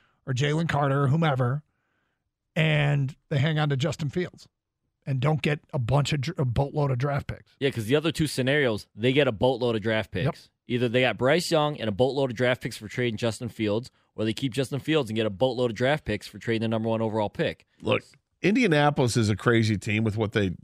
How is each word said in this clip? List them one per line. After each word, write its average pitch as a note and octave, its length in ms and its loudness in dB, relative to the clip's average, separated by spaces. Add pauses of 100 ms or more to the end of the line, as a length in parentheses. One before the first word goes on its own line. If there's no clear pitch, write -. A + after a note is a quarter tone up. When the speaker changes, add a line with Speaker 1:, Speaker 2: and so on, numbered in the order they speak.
(260)
Speaker 1:
or C#3 60 -2
Jalen D3 380 0
Carter C#3+ 320 2
or C#3+ 60 4
whomever, C#3 540 2 (920)
and D3 600 0 (140)
they D3+ 100 0
hang D3+ 200 0
on D3+ 100 0
to C#3+ 80 0
Justin C#3+ 320 -2
Fields - 400 -8 (560)
and C3+ 160 -2
don't D3+ 220 0
get D3 180 0 (120)
a D3+ 60 -2
bunch C3 340 2
of D3+ 100 0
dr-, D#3 160 -6
a D#3 60 0
boatload C#3 460 0
of B2+ 80 -2
draft C#3 280 -2
picks. - 340 -12
Speaker 2:
Yeah, C#3 100 0
'cause A2 160 -6
the C3 100 4
other D#3 160 0
two D#3 140 -2
scenarios, C3 680 0
they A#2+ 180 2
get C3+ 160 4
a A#2 40 2
boatload A#2+ 440 0
of G#2 60 -4
draft A2 320 -2
Speaker 1:
Yep. F#2 100 -2 (100)
Speaker 2:
picks. - 160 -20 (180)
Either B2 200 0
they B2 140 2
got A#2 140 0
Bryce C#3+ 340 2
Young D3+ 280 0
and A2 100 -6
a G#2 40 0
boatload C3 380 0
of A2+ 60 -10
draft B2 260 2
picks B2 140 -8
for G#2+ 120 -12
trading A#2+ 280 -2
Justin A2+ 320 -4
Fields, G#2+ 420 -2 (260)
or G#2 80 -4
they A2 80 0
keep B2+ 200 -4
Justin C3+ 280 -4
Fields D3 300 -2
and A2 60 -6
get A2 100 0
a G#2+ 40 -2
boatload B2 400 0
of G#2 60 -8
draft C#3 280 0
picks G#2 220 -6
for - 120 -18
trading A2 240 -2
the A2+ 60 0
number A2+ 200 -2
one A2+ 140 0
overall G#2+ 280 -2
pick. - 360 -6 (140)
Speaker 3:
Look, - 220 0 (400)
Indianapolis D3+ 720 2
is A2+ 120 4
a G#2+ 80 0
crazy A2+ 420 2
team A2 240 -2
with G#2+ 140 0
what G#2+ 160 0
they, G2 320 0